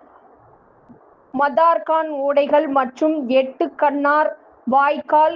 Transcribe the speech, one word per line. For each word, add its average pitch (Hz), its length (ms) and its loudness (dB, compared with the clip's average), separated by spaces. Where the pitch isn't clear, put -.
மதார்கான் 320 840 0
ஓடைகள் 285 520 0
மற்றும் 277 480 -2
எட்டு 262 460 0
கண்ணார் 294 560 0
வாய்க்கால் 302 680 0